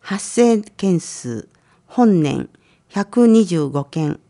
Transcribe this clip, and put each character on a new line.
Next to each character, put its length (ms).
発 260
生 340
件 400
数、 480
本 360
年 280
百 360
二 200
十 220
五 160
件 460